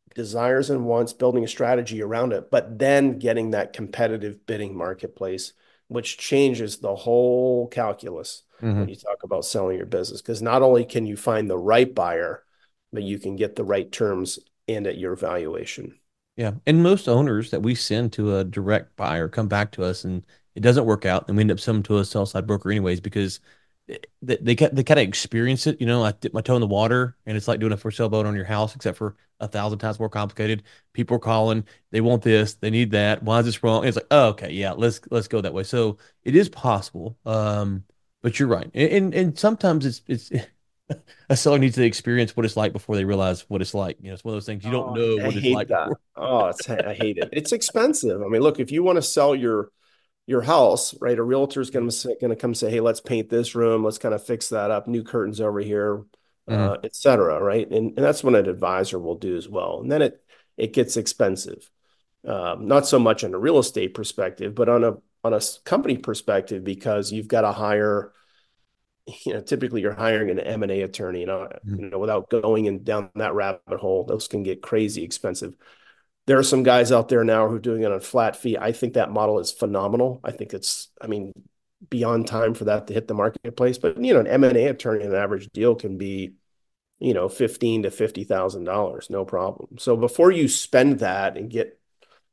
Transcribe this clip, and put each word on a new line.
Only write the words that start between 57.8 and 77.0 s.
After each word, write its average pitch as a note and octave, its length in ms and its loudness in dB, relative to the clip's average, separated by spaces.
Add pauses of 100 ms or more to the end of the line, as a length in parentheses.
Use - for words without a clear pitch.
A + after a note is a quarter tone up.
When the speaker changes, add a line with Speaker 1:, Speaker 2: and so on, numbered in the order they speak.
Speaker 1:
and C3+ 80 4
that's D3 180 2
what C3 120 6
an G2 140 4
advisor F2+ 500 -2
will E2+ 160 -4
do F2+ 220 -6
as E2 100 -10
well. F2+ 340 -6
And B2 80 -6
then D3+ 120 2
it, C3 200 -2 (360)
it A2 160 -4
gets C3 240 0
expensive. F#2+ 720 -4 (580)
Um, F#2+ 400 -6
not C#3 180 6
so C3+ 140 4
much A2 240 2
on F#2 100 -6
a F#2 60 -6
real C#3+ 200 4
estate G2 340 -2
perspective, G2+ 600 -6
but A#2 120 2
on A#2+ 160 4
a, A2 140 0 (260)
on A2+ 100 0
a G#2+ 40 2
s-, - 220 -6
company F3+ 380 0
perspective, G2+ 680 -4
because G2+ 480 -4
you've G#2+ 160 -8
gotta A2 260 2
hire, G#2 580 0 (1120)
you A#2+ 80 -4
know, G#2 80 -8
typically B2+ 400 -4
you're G2 120 -2
hiring G#2+ 360 0
an F2+ 100 -2
M A2 240 -4
and G2 80 -2
A G2 100 -2
attorney, F#2 400 -6
you F2+ 40 -6
know, F#2+ 220 -6 (180)
Speaker 2:
Mm-hmm. G2+ 140 -6
Speaker 1:
you G2 100 -12
know, F#2+ 100 -6
without G#2 300 -2
going A2 360 2
in G2 180 -4
down G#2 320 -4
that G#2+ 180 -4
rabbit G2 460 -4
hole, F#2+ 260 -2
those - 220 -4
can G#2 160 -6
get F#2 180 -6
crazy G#2 420 -2
expensive. F2+ 500 -8 (720)
There C3 120 6
are C3+ 60 4
some C3+ 200 2
guys B2 280 6
out A2+ 180 4